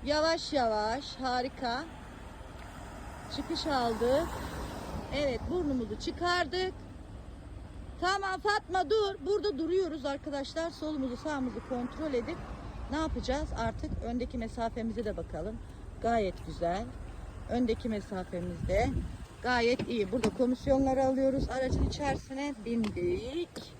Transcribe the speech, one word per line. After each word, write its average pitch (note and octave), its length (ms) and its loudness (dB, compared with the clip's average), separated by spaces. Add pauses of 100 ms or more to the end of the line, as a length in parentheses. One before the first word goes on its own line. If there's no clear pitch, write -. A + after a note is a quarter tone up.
Yavaş D#4 480 4
yavaş, A3+ 640 2
harika. B3+ 680 0 (1500)
Çıkış D#4 300 -2
aldık. B3 640 4 (840)
Evet, C4+ 260 2 (100)
burnumuzu B3+ 500 0
çıkardık. F4 760 0 (1300)
Tamam F#4+ 400 0
Fatma, F#4+ 500 2
dur. G#4 240 4 (120)
Burada G4 320 2
duruyoruz E4 460 0
arkadaşlar. C#4+ 680 -2
Solumuzu C4+ 460 -2
sağımızı B3+ 520 -2
kontrol C4 460 -2
edip B3 240 -2 (520)
ne C#4 60 -2
yapacağız? D4 520 0 (100)
Artık A3+ 320 -2 (140)
öndeki A#3+ 340 -2
mesafemize A3+ 680 -2
de G3+ 120 -2
bakalım. E3+ 400 -4 (460)
Gayet A3+ 440 2
güzel. E3+ 380 0 (680)
Öndeki A#3 380 2
mesafemizde F#3 1000 0 (540)
gayet A#3+ 460 4
iyi. G#3 240 2
Burada A#3 160 4
komisyonları C4 760 6
alıyoruz. C4+ 440 4
Aracın C4 400 4
içerisine C#4 640 -2 (100)
bindik. A3 1160 0